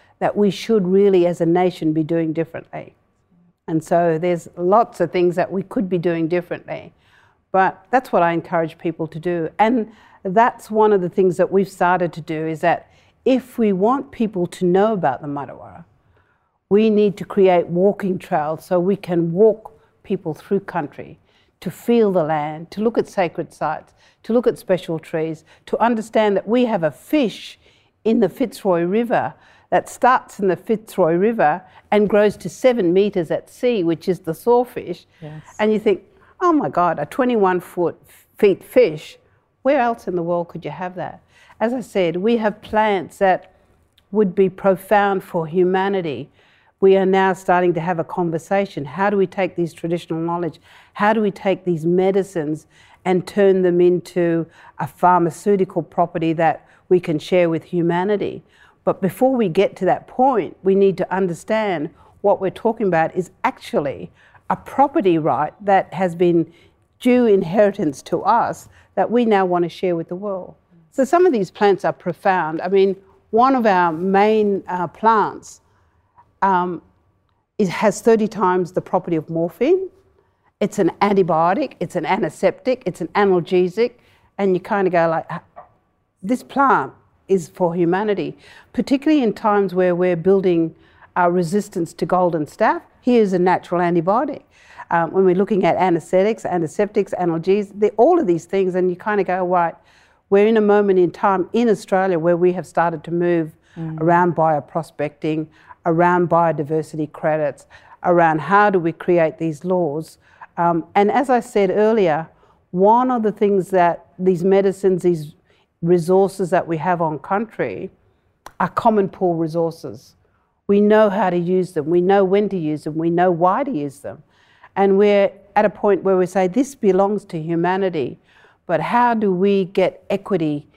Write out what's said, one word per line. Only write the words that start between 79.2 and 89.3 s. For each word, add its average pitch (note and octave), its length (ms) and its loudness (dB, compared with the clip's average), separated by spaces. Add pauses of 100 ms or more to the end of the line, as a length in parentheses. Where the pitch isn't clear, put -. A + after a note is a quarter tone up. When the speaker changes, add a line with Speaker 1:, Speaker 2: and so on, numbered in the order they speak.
Speaker 1:
morphine. B3+ 600 -2 (720)
It's G3+ 180 -4
an E3+ 120 2 (100)
antibiotic, F#3+ 800 0
it's F3 160 -8
an D#3 100 -4
antiseptic, F#3+ 800 -2
it's F3 160 -8
an D#3+ 140 -8
analgesic, F#3 800 0 (440)
and G3 180 0
you F3+ 40 -2
kinda F#3+ 300 -2
go E3 200 2
like, D#3+ 200 -4 (920)
"This B3 200 -4
plant G#3 500 0 (340)
is F#3 200 0
for E3+ 280 -4
humanity," F3+ 640 -2 (340)
particularly C#4 520 0
in G#3 100 0